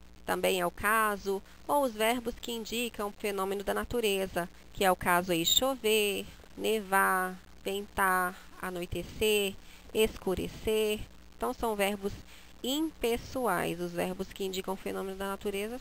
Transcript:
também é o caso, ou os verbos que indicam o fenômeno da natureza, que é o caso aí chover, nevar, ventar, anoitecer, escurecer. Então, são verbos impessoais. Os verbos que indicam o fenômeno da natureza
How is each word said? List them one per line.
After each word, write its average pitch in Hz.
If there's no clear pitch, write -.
também 185
é 175
o 170
caso, 202
ou 285
os 240
verbos 233
que -
indicam 226
o 208
fenômeno 196
da 202
natureza, 196
que -
é 190
o 180
caso 180
aí 170
chover, 214
nevar, 190
ventar, 190
anoitecer, 190
escurecer. 214
Então, 240
são 220
verbos 202
impessoais. 233
Os 175
verbos 185
que 202
indicam 190
o 190
fenômeno 190
da 196
natureza 202